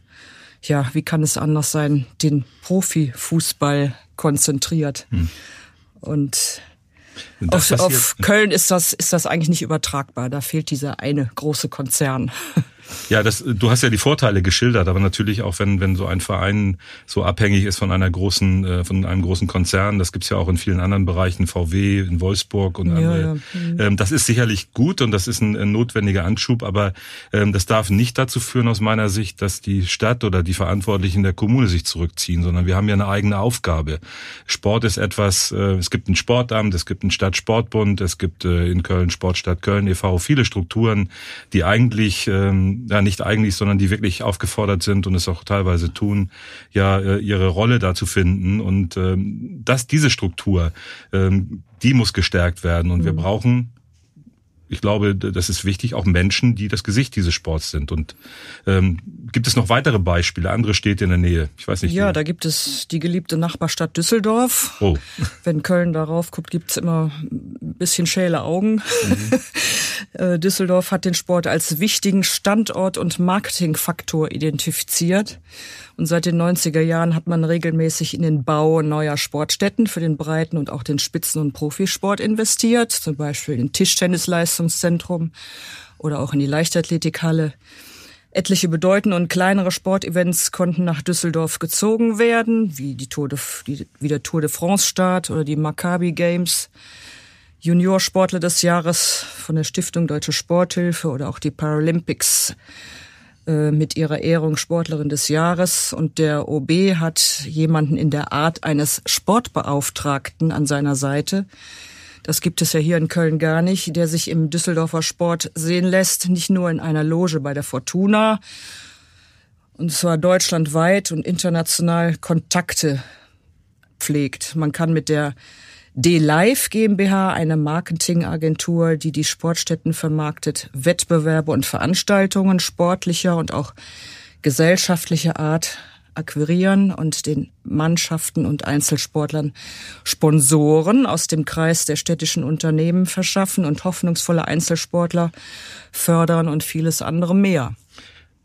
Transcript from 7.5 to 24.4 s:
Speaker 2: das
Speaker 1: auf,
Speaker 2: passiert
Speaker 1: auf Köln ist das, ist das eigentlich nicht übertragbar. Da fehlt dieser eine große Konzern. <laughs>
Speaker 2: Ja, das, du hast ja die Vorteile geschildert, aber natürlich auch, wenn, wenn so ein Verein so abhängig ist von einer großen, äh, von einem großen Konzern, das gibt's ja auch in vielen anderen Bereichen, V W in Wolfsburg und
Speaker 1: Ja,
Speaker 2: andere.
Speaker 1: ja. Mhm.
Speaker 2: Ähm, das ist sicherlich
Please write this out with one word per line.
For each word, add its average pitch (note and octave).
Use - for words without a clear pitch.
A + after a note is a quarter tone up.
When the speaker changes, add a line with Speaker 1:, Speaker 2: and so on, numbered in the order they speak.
Speaker 2:
das F3
Speaker 1:
auf, B2
Speaker 2:
passiert F3+
Speaker 1:
auf -
Köln G#3
ist F#3
das, F3+
ist -
das E3
eigentlich D#3+
nicht E3+
übertragbar. C3+
Da C#3
fehlt D#3
dieser C#3
eine C#3
große D3
Konzern. C3
<laughs> -
Speaker 2:
Ja, G#2+
das, A2
du A#2
hast B2
ja B2+
die G#2+
Vorteile A#2
geschildert, F#2+
aber F#2
natürlich G2+
auch, F#2+
wenn, G2
wenn F#2+
so F#2
ein F#2
Verein G2
so -
abhängig G2
ist G2
von G2+
einer F#2+
großen, F#2
äh, F2+
von F#2+
einem F#2
großen F2+
Konzern, F#2+
das F2+
gibt's -
ja -
auch F#2
in F2
vielen F2+
anderen G2
Bereichen, F#2
V E2+
W G2
in F2
Wolfsburg F#2+
und F2
Speaker 1:
Ja, E2+
Speaker 2:
andere. E3
Speaker 1:
ja. D#3+
Mhm. E3+
Speaker 2:
Ähm, G2+
das G2+
ist D3
sicherlich A2+